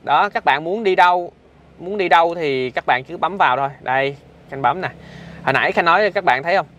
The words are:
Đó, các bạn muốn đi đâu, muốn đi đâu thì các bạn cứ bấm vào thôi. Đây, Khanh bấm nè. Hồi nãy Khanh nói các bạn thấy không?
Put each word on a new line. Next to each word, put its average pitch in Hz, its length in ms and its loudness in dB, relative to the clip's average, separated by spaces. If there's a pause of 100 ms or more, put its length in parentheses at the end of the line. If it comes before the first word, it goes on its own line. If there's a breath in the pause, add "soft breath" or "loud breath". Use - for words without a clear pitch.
Đó, 156 260 0
các 226 160 -8
bạn 147 200 2
muốn 208 200 -4
đi 185 100 2
đâu, 180 380 2 (460)
muốn 196 200 -8
đi 180 100 -2
đâu 170 260 4
thì 135 360 -2
các - 160 -6
bạn 131 180 0
cứ 170 120 -14
bấm 170 200 -4
vào 143 200 2
thôi. 139 120 -2 (120)
Đây, 139 360 -2 (340)
Khanh 135 120 -10
bấm 143 180 0
nè. 165 80 -6 (560 loud breath)
Hồi 131 80 0
nãy 127 200 0
Khanh 185 120 0
nói 185 260 2
các 185 140 -6
bạn 135 180 2
thấy 175 140 0
không? 165 100 0 (120)